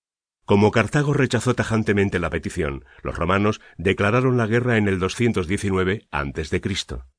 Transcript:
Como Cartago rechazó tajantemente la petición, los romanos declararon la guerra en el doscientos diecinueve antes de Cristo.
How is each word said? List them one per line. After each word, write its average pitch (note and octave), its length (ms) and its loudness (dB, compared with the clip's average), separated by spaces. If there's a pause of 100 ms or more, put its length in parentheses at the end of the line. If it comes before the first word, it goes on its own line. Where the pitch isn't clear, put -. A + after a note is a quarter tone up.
(460)
Como G2+ 260 4
Cartago C#3+ 420 0
rechazó B2 400 0
tajantemente G#2 640 0
la E2+ 120 -2
petición, D2+ 560 -6 (160)
los C2+ 160 -8
romanos G2 420 0 (180)
declararon A#2 600 0
la A2+ 100 0
guerra A#2+ 300 0
en G#2 100 2
el F#2+ 120 0
doscientos F#2 480 0
diecinueve F#2+ 640 -2
antes C#2+ 380 -4
de F2+ 120 -2
Cristo. - 440 -6 (120)